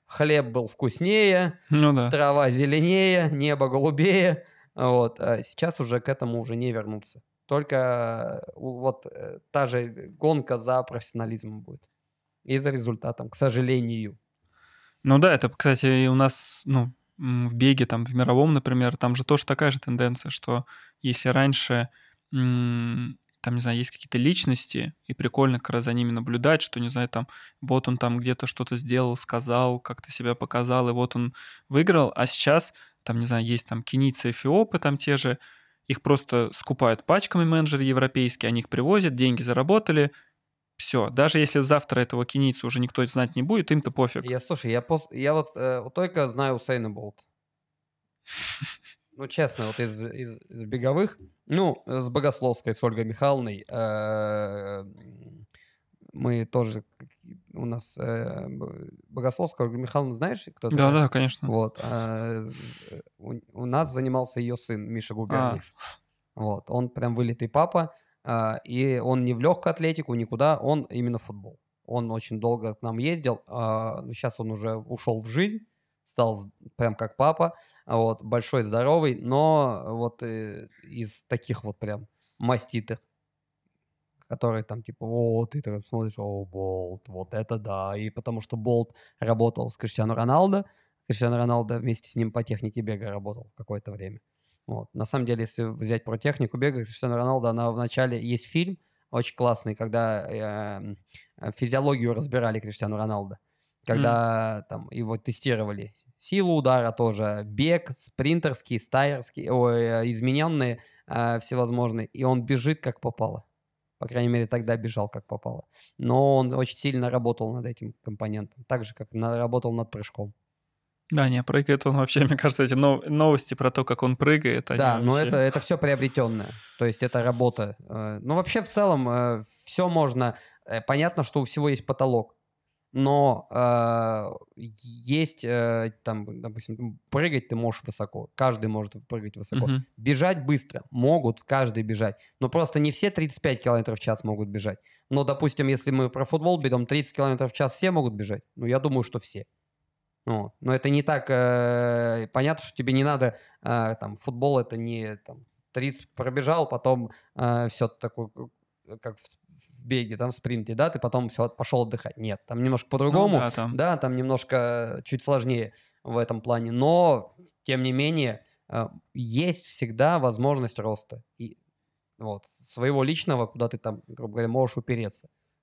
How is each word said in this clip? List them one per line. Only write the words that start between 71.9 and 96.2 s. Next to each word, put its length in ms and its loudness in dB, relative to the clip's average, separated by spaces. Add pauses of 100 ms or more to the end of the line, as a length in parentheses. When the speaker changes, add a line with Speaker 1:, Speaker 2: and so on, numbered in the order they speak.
Speaker 1:
очень 280 -8
долго 360 -2
к 60 -16
нам 160 -6
ездил, 500 -2
а, 540 -4
ну, 120 -12
щас 260 -6
он 120 -6
уже 240 -6
ушел 460 -4
в 60 -12
жизнь, 320 0 (440)
стал 320 0
з-, 140 -12 (260)
прям 200 0
как 200 -8
папа, 380 2 (320)
вот, 360 0
большой, 420 -2
здоровый, 520 2
но 720 2
вот, 340 -6
э, 460 -8 (160)
из 400 -12
таких 400 -4
вот 160 -10
прям 280 -8 (300)
маститых, 600 -2 (1300)
которые 360 -2
там 180 -10
типа, 240 -14
о, 400 0
ты 160 -8
так 240 -6
смотришь, 320 -6
о, 280 -6
Болт, 600 -8
вот 260 -12
это 240 -4
да, 400 -6
и 120 -6
потому 320 -8
что 160 -8
Болт 360 0 (260)
работал 500 0
с 80 -18
Криштиану 360 -2
Роналдо, 520 2 (420)
Криштиану 300 0
Роналдо 420 0
вместе 300 -4
с 60 -8
ним 160 -2
по 120 -2
технике 380 -4
бега 280 -6
работал 460 -10
какое-то 360 -10
время. 280 -12 (480)
Вот. 260 -8
На 120 -4
самом 200 -2
деле, 160 0
если 220 -4
взять 400 -4
про 140 -4
технику 400 -2